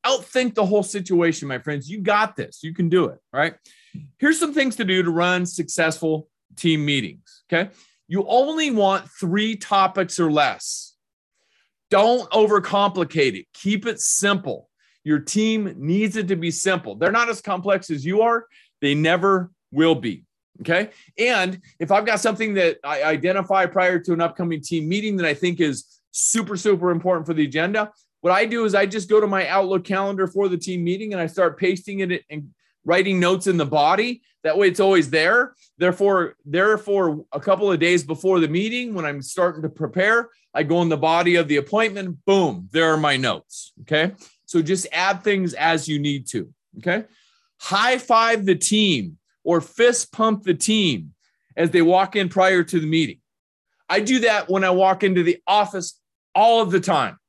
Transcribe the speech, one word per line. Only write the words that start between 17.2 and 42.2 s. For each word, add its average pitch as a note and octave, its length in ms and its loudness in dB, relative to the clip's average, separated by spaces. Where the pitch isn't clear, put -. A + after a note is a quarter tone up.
as A3 120 -8
complex F#3+ 480 -2
as C#3+ 160 -6
you G3 160 2
are. A3+ 240 2
They C#3+ 120 2
never F3+ 580 2
will D#3+ 240 4
be, A2 300 -8
okay? F3+ 300 -2
And F#3+ 440 0
if E3 120 -2
I've G#3 140 2
got A3 140 0
something A3 360 -2
that E3+ 280 2
I C#3+ 200 -4
identify F#3 640 0
prior F3+ 340 0
to F3 140 -2
an E3 80 0
upcoming E3+ 400 -4
team D#3 260 -4
meeting G#3 300 -2
that E3+ 80 -2
I D3 80 0
think F3 260 -2
is C#3+ 400 -2
super, G#3 460 -2
super F3+ 340 0
important E3+ 340 0
for E3 80 -4
the D3+ 120 2
agenda, F#3+ 460 -2
what F3 100 2
I G3+ 140 4
do A#3 180 -2
is G3+ 120 0
I G3+ 100 4
just F#3+ 240 -8
go G#3+ 100 6
to G#3 80 2
my F#3+ 200 -2
Outlook F#3+ 360 0
calendar F#3+ 440 -2
for G3 200 -2
the F3+ 100 -2
team F3 260 -6
meeting G3 300 -4
and F3+ 80 -4
I E3 60 -4
start E3+ 320 0
pasting F#3+ 400 -4
it F3+ 300 -4
and D3 200 -14
writing F#3 340 2
notes F3+ 280 0
in F3+ 100 2
the D3+ 80 0
body. F3 560 0
That D#3 140 0
way G3+ 100 4
it's F3+ 120 0
always F#3+ 300 4
there. F#3+ 460 2
Therefore, F#3 580 0
therefore, F#3+ 880 0
a C#3+ 60 -6
couple G3 320 0
of E3 80 0
days E3+ 240 2
before F3 360 0
the D#3 80 2
meeting, A3 460 -4
when E3+ 120 -6
I'm C#3+ 160 -6
starting E3 420 -4
to D#3 60 -6
prepare, G#3+ 600 -2
I D3+ 100 -2
go E3+ 180 2
in E3+ 80 2
the D#3 80 0
body E3+ 380 2
of E3 120 2
the D3 100 0
appointment, G3 680 -4